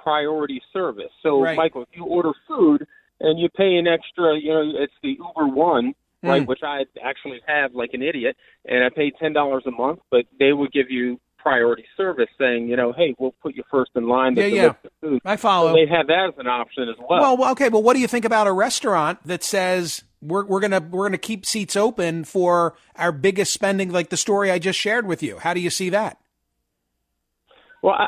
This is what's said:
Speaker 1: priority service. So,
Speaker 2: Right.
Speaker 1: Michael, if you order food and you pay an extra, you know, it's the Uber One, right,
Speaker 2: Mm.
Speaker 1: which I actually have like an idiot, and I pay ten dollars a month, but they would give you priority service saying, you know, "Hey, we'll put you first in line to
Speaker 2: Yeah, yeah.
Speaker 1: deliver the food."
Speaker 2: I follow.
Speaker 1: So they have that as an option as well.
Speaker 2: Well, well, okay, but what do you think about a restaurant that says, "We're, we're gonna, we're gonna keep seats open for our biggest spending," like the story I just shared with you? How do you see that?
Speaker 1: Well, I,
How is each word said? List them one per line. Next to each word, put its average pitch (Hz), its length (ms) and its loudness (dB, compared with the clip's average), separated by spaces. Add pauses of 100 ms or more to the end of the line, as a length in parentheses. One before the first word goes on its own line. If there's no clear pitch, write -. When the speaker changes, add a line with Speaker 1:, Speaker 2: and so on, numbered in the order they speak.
Speaker 1:
priority 151 600 -2 (100)
service. 131 400 -6 (100)
So, 147 200 2
Speaker 2:
Right. 160 160 0
Speaker 1:
Michael, 160 240 -2
if - 100 -16
you 175 140 -14
order 170 260 0 (160)
food 160 400 2 (320)
and 160 180 0
you 170 120 0
pay 190 260 2
an 170 100 2
extra, 165 540 0
you 151 140 -4
know, 156 240 0
it's 139 160 -4 (100)
the 143 60 -4 (100)
Uber - 340 -2
One, 139 400 2 (300)
right, 139 200 2
Speaker 2:
Mm. 120 40 -6
Speaker 1:
which 123 160 -4
I 143 220 -4 (180)
actually 131 420 -10
have 143 300 0
like 120 180 -6
an 123 80 -6
idiot, 139 360 -2 (280)
and 123 180 2
I 127 60 2
pay 147 220 -2
ten 156 220 -4
dollars 139 320 0
a 131 60 -4
month, 123 280 -2 (100)
but 120 160 4 (140)
they 139 140 6
would 143 180 -2
give 131 180 0
you 123 300 -4 (180)
priority 120 480 2 (120)
service 165 400 0
saying, 120 300 0
you 120 100 -2
know, 120 160 0
"Hey, 127 240 0
we'll 131 240 -4
put 139 140 -8
you 120 140 -12
first 131 260 0
in 117 120 -2
line 127 280 2
to 131 60 2
Speaker 2:
Yeah, 202 60 2
yeah. 202 140 0
Speaker 1:
deliver 160 220 4
the - 80 -20 (100)
food." 147 240 -2
Speaker 2:
I 202 100 -2
follow. 185 360 2
Speaker 1:
So 165 40 6
they 160 120 6
have 156 200 2
that 180 220 2
as 151 80 -12
an 131 100 -12
option 123 400 -4
as 113 100 -10
well. 143 240 0
Speaker 2:
Well, 262 160 4
well, 254 140 2
okay, 269 160 0
but 226 120 2
what 226 140 4
do 269 60 0
you 247 80 0
think 240 160 -2
about 220 240 2
a 196 60 2
restaurant 185 720 0
that 170 180 -6
says, 185 600 -2 (180)
"We're, 180 240 -4
we're 196 160 -2
gonna, 196 180 2
we're 180 280 -4
gonna 190 100 -2
keep 202 280 -8
seats 208 300 -6
open 185 480 0
for 175 520 2 (200)
our 170 160 -2
biggest 185 400 0
spending," 196 400 -2
like 170 180 -2
the 175 80 -6
story 202 320 0
I 180 100 0
just 180 200 -2
shared 220 260 -2
with 175 160 -4
you? 110 180 -6
How 170 140 -2
do 175 60 -4
you 175 100 -2
see 185 200 -4
that? 196 280 -2 (1600)
Speaker 1:
Well, 190 140 2
I, - 120 0